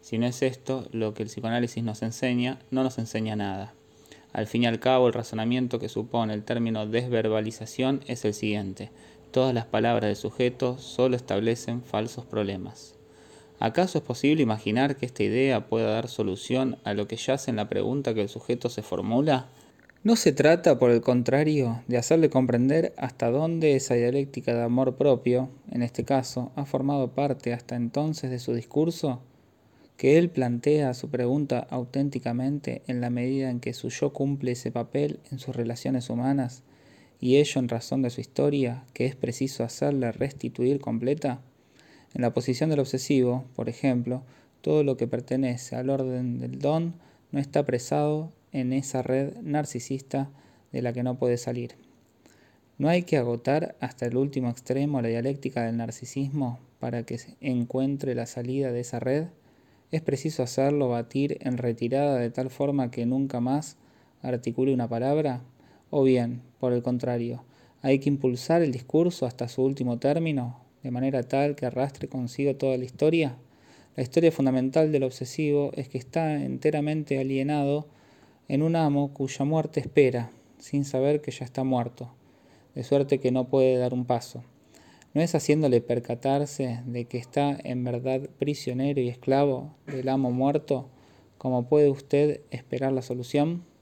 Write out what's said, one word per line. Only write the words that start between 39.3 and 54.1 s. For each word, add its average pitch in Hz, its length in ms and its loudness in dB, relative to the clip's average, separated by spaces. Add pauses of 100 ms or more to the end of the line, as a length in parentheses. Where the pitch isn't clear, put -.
hacerle 131 480 0
restituir 131 680 -2
completa? 123 640 -2 (680)
En 127 100 -2
la 120 120 2
posición 131 360 0
del 147 100 2
obsesivo, 127 640 2 (100)
por 113 140 -4
ejemplo, 123 560 -2 (380)
todo 151 200 4
lo 139 140 2
que 120 100 -2
pertenece 123 680 -4
al 127 140 -2
orden 127 500 -2
del 127 180 -8
don 160 360 0 (360)
no 143 80 -4
está 139 220 0
apresado 151 720 0 (180)
en 131 240 -2
esa 139 260 -2
red 135 380 -2
narcisista 139 920 -4 (420)
de 127 100 -4
la 120 100 -2
que 123 100 -4
no 127 160 -4
puede 120 200 2
salir. 120 380 -6 (1000)
¿No 147 140 0
hay 175 140 2
que 170 120 2
agotar 123 640 0
hasta - 240 -6
el 120 140 -2